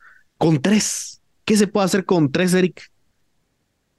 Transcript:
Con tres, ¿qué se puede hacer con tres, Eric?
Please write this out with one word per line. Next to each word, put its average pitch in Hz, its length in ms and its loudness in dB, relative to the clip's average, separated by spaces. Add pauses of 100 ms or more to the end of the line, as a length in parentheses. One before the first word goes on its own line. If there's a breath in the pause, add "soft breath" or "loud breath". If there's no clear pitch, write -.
(380 soft breath)
Con 160 240 0
tres, - 600 -2 (240)
¿qué 220 100 2
se 208 120 2
puede 202 180 -2
hacer 185 180 -2
con 160 280 0
tres, 175 220 0
Eric? 185 380 -2 (1080)